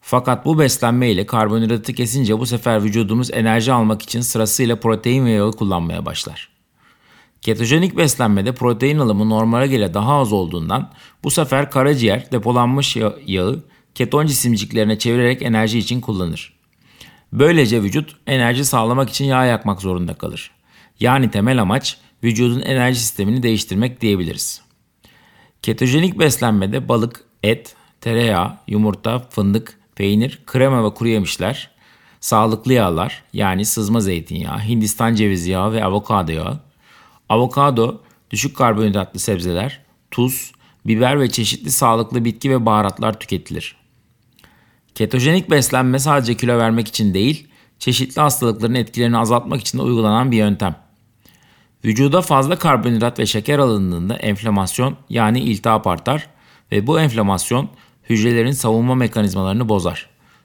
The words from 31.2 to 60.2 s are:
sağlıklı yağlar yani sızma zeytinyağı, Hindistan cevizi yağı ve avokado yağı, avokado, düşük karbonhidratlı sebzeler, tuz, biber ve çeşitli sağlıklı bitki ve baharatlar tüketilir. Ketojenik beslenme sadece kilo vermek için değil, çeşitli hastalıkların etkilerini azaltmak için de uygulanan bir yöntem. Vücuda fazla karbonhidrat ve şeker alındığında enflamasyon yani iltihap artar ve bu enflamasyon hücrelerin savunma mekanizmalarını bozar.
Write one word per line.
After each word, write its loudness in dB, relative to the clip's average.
sağlıklı 2
yağlar 0
yani -2
sızma 0
zeytinyağı, -4
Hindistan 0
cevizi 0
yağı 0
ve -2
avokado 0
yağı, -6
avokado, 2
düşük -4
karbonhidratlı 0
sebzeler, -4
tuz, -2
biber 2
ve 2
çeşitli -4
sağlıklı 0
bitki -2
ve 2
baharatlar 0
tüketilir. -10
Ketojenik 0
beslenme 2
sadece 2
kilo 2
vermek 2
için 0
değil, 0
çeşitli -2
hastalıkların 0
etkilerini 0
azaltmak 0
için -6
de -4
uygulanan 2
bir 2
yöntem. 0
Vücuda 2
fazla 2
karbonhidrat 0
ve 0
şeker 0
alındığında 0
enflamasyon -2
yani 0
iltihap 0
artar -4
ve 0
bu 2
enflamasyon 0
hücrelerin 2
savunma 0
mekanizmalarını 0
bozar. -2